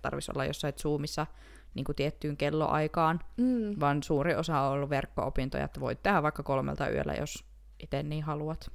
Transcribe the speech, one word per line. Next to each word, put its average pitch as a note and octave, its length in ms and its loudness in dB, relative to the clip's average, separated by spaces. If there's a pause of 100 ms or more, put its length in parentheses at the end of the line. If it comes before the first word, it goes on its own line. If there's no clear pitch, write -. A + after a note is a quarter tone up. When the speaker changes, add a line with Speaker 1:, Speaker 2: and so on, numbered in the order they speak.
Speaker 1:
tarvis - 280 -4
olla C#3+ 160 0
jossain C#3+ 280 -2
Zoomissa D3+ 540 -2 (460)
niinku C#3+ 200 -2
tiettyyn D3 440 -2
kelloaikaan, D#3 840 2 (180)
Speaker 2:
Mm. A#3 420 2
Speaker 1:
vaan C#3+ 240 4
suuri D3+ 320 2
osa D#3+ 260 2
on C3+ 120 2
ollut C#3+ 160 -2
verkko-opintoja, C3+ 760 0
että C#3 140 -8
voit B2 240 -4
tehdä G3 200 6
vaikka D3+ 200 0
kolmelta C#3 460 0
yöllä, C#3+ 240 0
jos - 320 -4 (340)
ite C#3+ 240 -4
niin D3+ 200 -4
haluat. D3+ 520 -4